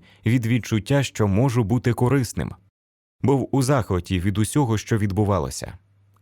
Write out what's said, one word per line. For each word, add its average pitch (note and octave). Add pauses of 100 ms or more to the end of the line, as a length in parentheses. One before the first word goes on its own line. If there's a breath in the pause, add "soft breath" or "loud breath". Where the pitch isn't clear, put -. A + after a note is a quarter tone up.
(260 soft breath)
від A2+
відчуття, A#2+
що -
можу A#2
бути A#2+
корисним. A#2+ (720)
Був C3
у C#3
захваті G#2
від F#2
усього, A2
що A2+
відбувалося. G2 (440)